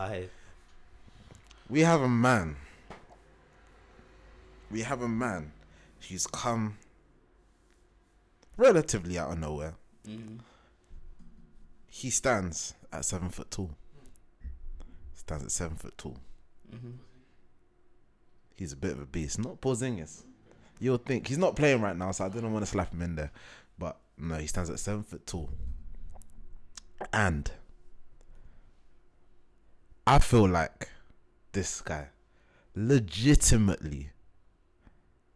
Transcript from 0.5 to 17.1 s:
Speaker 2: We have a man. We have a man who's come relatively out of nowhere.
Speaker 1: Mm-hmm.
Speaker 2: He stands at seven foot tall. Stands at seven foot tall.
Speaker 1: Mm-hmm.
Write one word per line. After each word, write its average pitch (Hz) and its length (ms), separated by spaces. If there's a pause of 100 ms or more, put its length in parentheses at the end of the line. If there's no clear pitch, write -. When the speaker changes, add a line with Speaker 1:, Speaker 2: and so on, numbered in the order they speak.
Speaker 2:
We 143 140
have 165 200
a 127 60
man. 117 480 (2250)
We 110 120
have 127 200
a 123 80
man 107 420 (560)
who's 92 200
come 113 500 (1800)
relatively 135 600
out 78 140
of 82 80
nowhere. 76 340 (340)
Speaker 1:
Mm-hmm. 110 280 (1500)
Speaker 2:
He - 220
stands 98 640 (180)
at 73 100
seven 90 260
foot - 200
tall. 90 220 (1400)
Stands 76 300
at - 80
seven 82 240
foot - 220
tall. 69 200 (560)
Speaker 1:
Mm-hmm. 120 180 (1600)